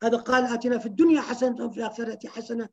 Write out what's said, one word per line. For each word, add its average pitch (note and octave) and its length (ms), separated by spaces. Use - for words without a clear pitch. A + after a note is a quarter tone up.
هذا A3+ 140
قال: B3 280
"آتنا A#3+ 340
في - 80
الدنيا D4+ 340
حسنة A#3+ 440
وفي G3+ 120
الآخرة A3+ 520
حسنة A3+ 440